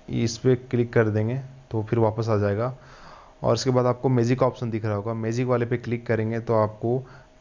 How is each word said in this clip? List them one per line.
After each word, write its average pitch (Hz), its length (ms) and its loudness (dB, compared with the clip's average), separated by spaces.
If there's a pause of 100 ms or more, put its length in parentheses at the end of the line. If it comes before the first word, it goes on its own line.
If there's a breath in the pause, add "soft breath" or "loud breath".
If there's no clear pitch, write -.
(140)
इस 120 240 -2
पे 127 180 4
क्लिक 120 360 -2
कर 113 160 4
देंगे 107 320 0 (300)
तो 110 120 -2
फिर 113 160 -2
वापस 110 300 2
आ 110 80 2
जाएगा। 104 380 0 (680 loud breath)
और 120 120 2
इसके 123 160 0
बाद 123 160 4
आपको 123 220 0
मैजिक 123 340 2
ऑप्शन 123 280 0
दिख 110 140 -4
रहा 110 100 -2
होगा, 101 200 -4
मैजिक 113 320 -2
वाले 120 200 0
पे 120 100 -2
क्लिक 120 300 -6
करेंगे 110 340 -2
तो 113 140 -2
आपको 113 480 0 (380 loud breath)